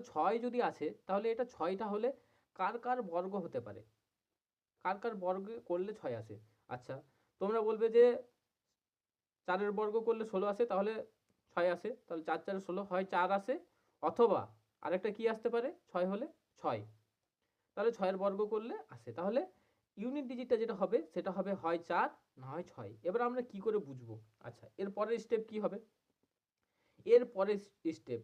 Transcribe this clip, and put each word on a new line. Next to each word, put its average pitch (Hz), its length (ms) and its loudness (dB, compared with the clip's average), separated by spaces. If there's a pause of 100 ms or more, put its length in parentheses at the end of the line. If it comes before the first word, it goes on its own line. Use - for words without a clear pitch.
ছয় 175 260 2 (100)
যদি 240 140 -2 (100)
আছে 151 180 -4 (200)
তাহলে 202 260 0
এটা 240 120 -2 (100)
ছয়টা 196 380 -2
হলে 220 160 0 (500)
কার 196 160 0 (100)
কার 254 140 0 (120)
বর্গ 180 220 -2 (120)
হতে 131 200 -6
পারে, 104 160 -14 (1000)
কার 190 200 0
কার 233 100 -4 (100)
বর্গ 190 220 -2 (240)
করলে 185 300 -2
ছয় 127 220 -4
আসে? 107 140 -14 (400)
আচ্ছা, 131 200 -10 (460)
তোমরা 214 180 0 (100)
বলবে 226 180 2 (100)
যে 240 80 12 (1400)
চারের 196 340 0
বর্গ 214 160 0 (120)
করলে 226 240 2
ষোলো 190 220 2
আসে, 233 180 2
তাহলে 202 220 2 (580)
ছয় 180 240 4
আসে, 208 140 -6 (180)
তাহলে 165 200 -6
চার - 180 0
চারে 190 220 -4
ষোলো, 185 220 -4
হয় 190 240 0
চার 180 160 4 (100)
আসে, 247 160 -2 (540)
অথবা 196 320 6 (440)
আরেকটা 190 320 0
কি 226 60 -4 (100)
আসতে 220 220 -2
পারে? 240 140 0 (200)
ছয় 180 220 2
হলে 226 160 -2 (320)
ছয়, 113 220 -2 (920)
তাহলে 220 240 2
ছয়ের 190 260 0
বর্গ 196 160 0 (140)
করলে 226 220 -4 (200)
আসে। - 220 -16
তাহলে 214 240 0 (600)
ইউনিট 262 300 -4
ডিজিটটা 247 300 -2
যেটা 220 200 -2
হবে 190 160 2 (160)
সেটা 185 240 -4
হবে 190 140 -2 (120)
হয় 165 160 0 (100)
চার, 190 180 2 (340)
না 127 120 -12
হয় 175 180 -8
ছয়। 107 200 -12 (160)
এবার 214 220 2
আমরা 247 120 -2 (100)
কি 202 140 -10
করে 214 220 4
বুঝবো? 123 280 -12 (320)
আচ্ছা, - 180 -16 (160)
এর 196 140 -2
পরের 214 280 0
স্টেপ 220 260 0
কি 214 140 -6
হবে? 185 140 2 (1400)
এর 247 100 12 (120)
পরের 202 240 2 (380)
স্টেপ 120 260 -6